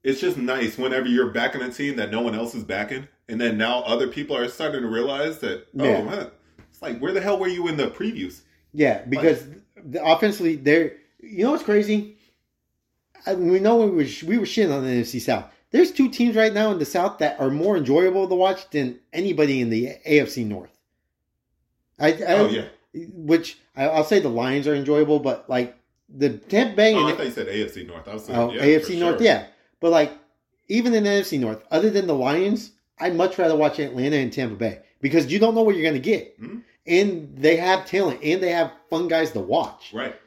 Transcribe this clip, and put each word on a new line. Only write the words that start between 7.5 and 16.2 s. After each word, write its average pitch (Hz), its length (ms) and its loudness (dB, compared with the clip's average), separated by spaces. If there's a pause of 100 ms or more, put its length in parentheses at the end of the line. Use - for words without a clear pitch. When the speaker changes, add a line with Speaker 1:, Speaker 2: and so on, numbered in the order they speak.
Speaker 1:
in 156 100 -4
the 127 100 0
previews? 190 540 -8 (320)
Speaker 2:
Yeah, 135 340 2
because 151 380 2
Speaker 1:
Like - 460 -20
Speaker 2:
the, 156 120 -6
offensively, 165 520 2
they're, 147 360 4 (280)
you 208 240 -4
know 277 80 2
what's 339 120 -4
crazy? 208 540 0 (1080)
I, 196 80 -2
we 180 240 2
know 214 180 4
we 220 140 4
were 160 140 0
sh-, 120 200 -10
we 196 120 0
were 208 80 0
shitting 190 300 0
on 135 100 -4
the 131 60 -2
N 123 100 2
F 117 60 -2
C 127 120 -8
South. 110 280 -2 (240)
There's 349 200 4
two 269 200 2
teams 240 260 0